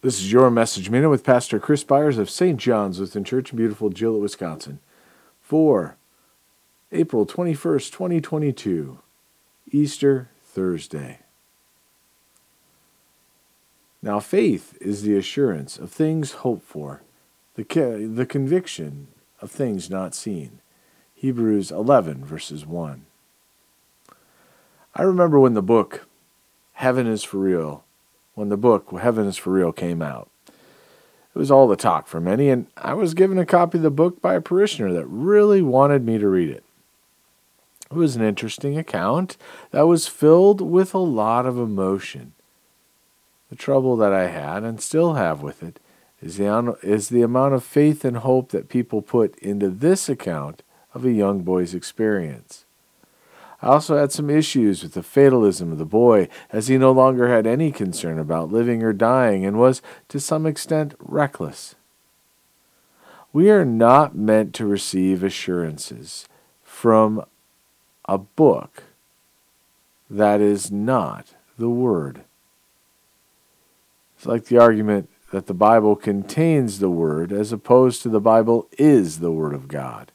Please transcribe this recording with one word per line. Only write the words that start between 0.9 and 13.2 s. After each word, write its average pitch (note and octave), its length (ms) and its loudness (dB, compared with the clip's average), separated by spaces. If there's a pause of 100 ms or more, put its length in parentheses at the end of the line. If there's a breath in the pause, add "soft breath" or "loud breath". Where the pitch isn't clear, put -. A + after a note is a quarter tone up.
with C#3 160 0
Pastor A#2+ 340 0
Chris C#3+ 240 0
Byers C#3+ 340 0
of G#2 140 -4
Saint F3 300 -2
John's G2+ 400 -2
Lutheran G2 240 -8
Church B2+ 260 -6
in B2 60 -12
beautiful A2 340 -2
Gillett, A2 320 -4
Wisconsin, F2 560 -10 (640 soft breath)
for C#3+ 560 0 (960)
April D3 340 0
twenty-first, E3 640 -4
twenty F3 280 -4
twenty-two, G2 800 -6 (720)
Easter C#3 560 0 (160)
Thursday. D#2 760 -8 (2750)